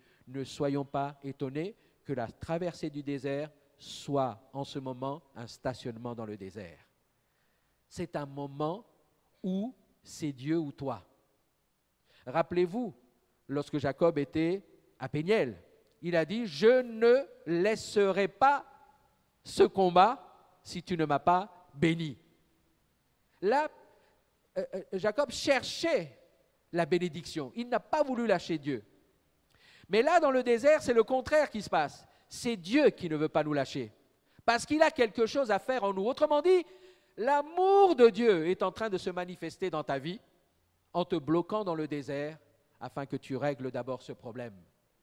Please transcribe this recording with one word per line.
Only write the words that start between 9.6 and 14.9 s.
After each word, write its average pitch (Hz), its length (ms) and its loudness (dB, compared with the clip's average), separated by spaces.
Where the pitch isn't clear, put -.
c'est 147 300 -8
Dieu 139 240 -4
ou 151 140 -4
toi. 127 320 -8
Rappelez-vous, 175 680 -2
lorsque 143 320 -4
Jacob 147 400 2
était 160 420 -2